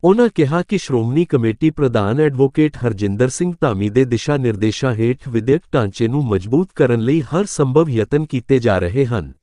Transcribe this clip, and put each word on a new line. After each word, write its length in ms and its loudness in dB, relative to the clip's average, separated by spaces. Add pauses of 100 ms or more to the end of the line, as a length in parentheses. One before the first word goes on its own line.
ਉਹਨਾਂ 320 6
ਕਿਹਾ 260 0
ਕਿ 160 -4
ਸ਼੍ਰੋਮਣੀ 480 0
ਕਮੇਟੀ 440 0
ਪ੍ਰਧਾਨ 500 0
ਐਡਵੋਕੇਟ 580 0
ਹਰਜਿੰਦਰ 520 -2
ਸਿੰਘ 320 -4
ਧਾਮੀ 280 0
ਦੇ 160 2
ਦਿਸ਼ਾ 320 -2
ਨਿਰਦੇਸ਼ਾਂ 560 -2
ਹੇਠ 340 -2
ਵਿਦਿਅਕ 340 0 (120)
ਢਾਂਚੇ 340 0
ਨੂੰ 180 0
ਮਜ਼ਬੂਤ 500 0
ਕਰਨ 260 2
ਲਈ 200 0
ਹਰ 240 -4
ਸੰਭਵ 440 0
ਯਤਨ 360 0
ਕੀਤੇ 340 0
ਜਾ 200 2
ਰਹੇ 260 -2
ਹਨ। 260 -6 (120)